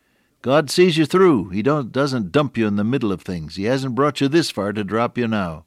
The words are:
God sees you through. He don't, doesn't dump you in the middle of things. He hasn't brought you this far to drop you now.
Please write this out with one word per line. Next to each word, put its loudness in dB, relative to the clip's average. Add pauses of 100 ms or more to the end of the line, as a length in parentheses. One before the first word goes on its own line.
(420)
God 0
sees 4
you 4
through. 4
He -4
don't, -2
doesn't -2
dump 0
you 2
in 0
the 0
middle 0
of -8
things. -10
He -6
hasn't -2
brought 0
you 2
this 0
far -4
to -4
drop -4
you -2
now. -4